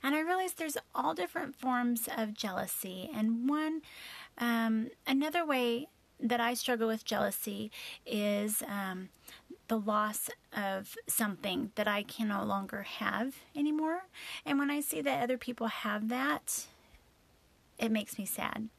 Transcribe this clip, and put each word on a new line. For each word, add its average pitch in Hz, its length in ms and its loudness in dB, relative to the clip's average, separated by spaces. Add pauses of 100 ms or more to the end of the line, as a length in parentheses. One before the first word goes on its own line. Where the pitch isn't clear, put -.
and 269 100 2
I 302 60 4
realized 359 400 2
there's 311 180 -2 (160)
all 294 220 0
different 339 400 -4
forms 247 600 2
of 214 200 0
jealousy. 185 760 -4
And 233 380 2
one, 311 320 2 (560)
um, 226 540 2 (160)
another 302 360 4
way 254 440 2 (320)
that 233 200 2
I 233 140 2
struggle 240 340 2
with 220 160 0
jealousy 208 680 0 (340)
is, 208 640 2
um, 185 420 -4 (580)
the 226 120 2
loss 214 500 0 (260)
of 196 400 -2 (120)
something 196 680 0
that 208 140 2
I 208 160 2
can 220 240 -2
no 202 160 0
longer 196 400 -2
have 208 500 -2 (220)
anymore. 311 480 2 (420)
And 285 140 4
when 285 100 2
I 294 100 0
see 302 220 -2
that 269 220 2
other 247 160 0
people 233 260 -4
have 208 440 -2
that, 262 580 0 (1120)
it 226 140 2
makes 214 260 -2
me 196 60 -6
sad. - 420 -4 (120)